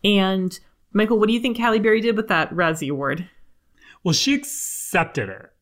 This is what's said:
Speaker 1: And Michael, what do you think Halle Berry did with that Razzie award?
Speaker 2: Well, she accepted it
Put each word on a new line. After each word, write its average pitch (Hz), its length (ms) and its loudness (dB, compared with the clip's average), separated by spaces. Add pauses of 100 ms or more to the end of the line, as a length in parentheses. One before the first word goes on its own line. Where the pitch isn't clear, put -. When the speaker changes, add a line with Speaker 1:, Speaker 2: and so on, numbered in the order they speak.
Speaker 1:
And 190 540 2 (340)
Michael, 220 260 2
what 214 100 4
do 226 60 2
you 233 60 0
think 233 180 -2
Halle 233 200 2
Berry 220 220 4
did 220 160 0
with 220 120 -4
that 165 260 0
Razzie 160 360 0
award? 143 380 -4 (760)
Speaker 2:
Well, 170 100 2
she 277 200 2
accepted - 920 -4
it 95 220 -16 (120)